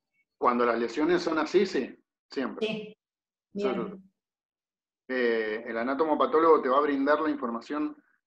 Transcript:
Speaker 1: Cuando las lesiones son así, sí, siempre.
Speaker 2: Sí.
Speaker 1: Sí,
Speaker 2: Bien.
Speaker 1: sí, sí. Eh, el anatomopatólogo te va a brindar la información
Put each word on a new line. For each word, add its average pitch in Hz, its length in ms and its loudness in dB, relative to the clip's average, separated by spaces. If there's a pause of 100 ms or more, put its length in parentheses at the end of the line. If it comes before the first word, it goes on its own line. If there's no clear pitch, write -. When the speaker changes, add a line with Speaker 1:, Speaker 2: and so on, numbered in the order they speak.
(380)
Speaker 1:
Cuando 120 300 2
las 117 100 2
lesiones 151 460 0
son 160 160 -2
así, 175 260 2
sí, 131 320 -4 (320)
siempre. 131 380 -6
Speaker 2:
Sí. 220 60 -6 (800)
Speaker 1:
Sí, 202 100 -6
Speaker 2:
Bien. 202 100 0 (140)
Speaker 1:
sí, 95 80 -12
sí. - 80 -20 (1080)
Eh, 117 580 -2
el 113 120 -6
anatomopatólogo 139 840 4
te 127 80 -2
va 131 80 4
a 147 40 4
brindar 147 400 2
la 156 100 -2
información 147 680 -6 (300)